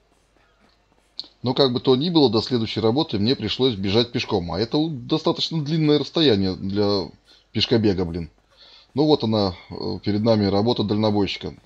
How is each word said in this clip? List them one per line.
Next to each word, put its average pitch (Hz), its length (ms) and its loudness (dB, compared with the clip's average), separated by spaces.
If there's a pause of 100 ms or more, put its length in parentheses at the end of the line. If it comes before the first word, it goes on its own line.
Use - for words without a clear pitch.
(1400)
Но 123 100 -2
как 127 220 2
бы 110 60 -2
то 131 140 4
ни 143 140 0
было, 151 220 4
до 107 100 0
следующей 113 400 -4
работы 113 380 0
мне 113 180 0
пришлось 120 380 -2
бежать 101 380 0
пешком, 98 380 -4
а 82 80 -4
это 117 200 -2
у-, 160 100 0
достаточно 156 760 -4
длинное 147 360 2
расстояние 104 580 2
для 101 500 -2 (460)
пешкобега, 101 540 0
блин. 82 240 -8 (640)
Ну 143 100 2
вот 151 180 2
она, 104 320 0 (160)
э, 95 320 -8
перед 104 200 -2
нами 107 240 4
работа 104 360 2
дальнобойщика. 104 720 0 (120)